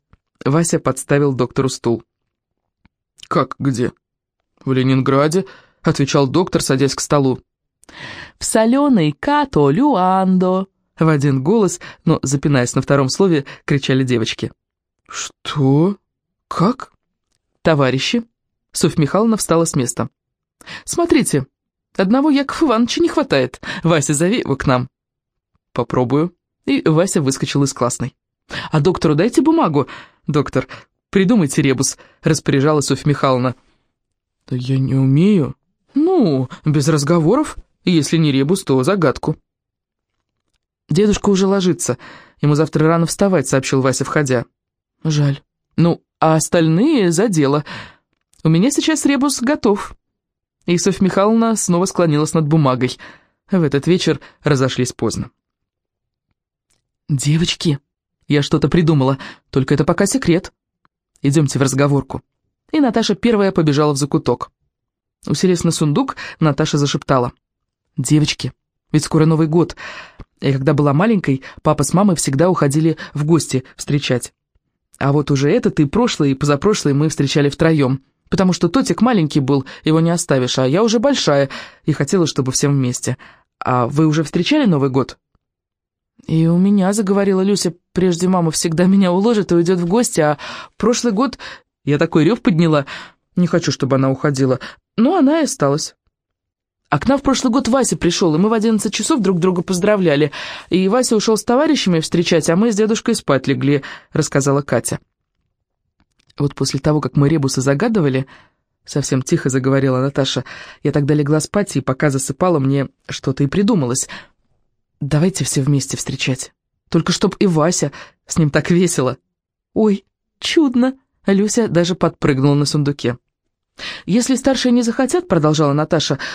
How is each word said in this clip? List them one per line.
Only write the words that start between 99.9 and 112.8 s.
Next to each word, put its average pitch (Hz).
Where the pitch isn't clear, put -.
И 185
Вася 240
ушёл 214
с -
товарищами 240
встречать, 170
а 165
мы 226
с -
дедушкой 214
спать 135
легли», 135
рассказала 143
Катя. 135
«Вот 143
после 139
того, 151
как 139
мы 143
ребусы 139
загадывали», 143
совсем 135
тихо -
заговорила 131
Наташа, 135
«я 147
тогда 143
легла 151
спать, 196
и 127
пока 135
засыпала, 143
мне 135